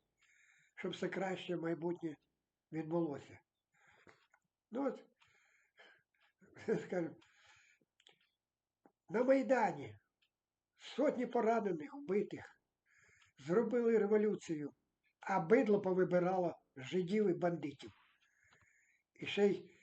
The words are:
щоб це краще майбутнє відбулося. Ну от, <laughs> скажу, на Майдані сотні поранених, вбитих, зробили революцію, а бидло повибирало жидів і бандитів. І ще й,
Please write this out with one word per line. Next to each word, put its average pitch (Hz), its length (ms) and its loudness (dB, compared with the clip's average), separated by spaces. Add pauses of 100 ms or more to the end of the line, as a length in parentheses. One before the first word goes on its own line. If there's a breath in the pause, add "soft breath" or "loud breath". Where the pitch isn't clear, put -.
(760 soft breath)
щоб 175 200 -6
це 180 140 -4
краще 180 460 -4
майбутнє 165 600 -4 (560)
відбулося. 156 680 -4 (1300 soft breath)
Ну 269 160 -2
от, - 160 -6 (1600 soft breath)
<laughs> 214 160 2
скажу, 170 320 -4 (1900 soft breath)
на 208 140 0
Майдані 208 720 2 (840)
сотні - 460 0
поранених, 214 680 0
вбитих, 202 640 -4 (800 soft breath)
зробили 226 600 2
революцію, 196 760 0 (460)
а 190 200 -2
бидло 202 420 4
повибирало 180 720 2 (200)
жидів 180 540 0
і 165 40 2
бандитів. 151 580 -4 (1200 soft breath)
І - 120 -12
ще 202 220 2
й, - 240 -2 (120 soft breath)